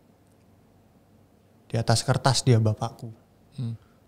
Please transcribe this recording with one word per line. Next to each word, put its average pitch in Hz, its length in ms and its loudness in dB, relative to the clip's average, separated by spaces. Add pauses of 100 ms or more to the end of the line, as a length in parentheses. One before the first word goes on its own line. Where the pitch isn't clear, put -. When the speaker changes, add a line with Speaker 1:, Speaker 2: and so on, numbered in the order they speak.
(1700)
Speaker 1:
di - 80 -14
atas 113 280 0
kertas - 400 0
dia 117 160 6
bapakku. 110 520 -2 (440)
Speaker 2:
Hmm. 117 200 -8 (340)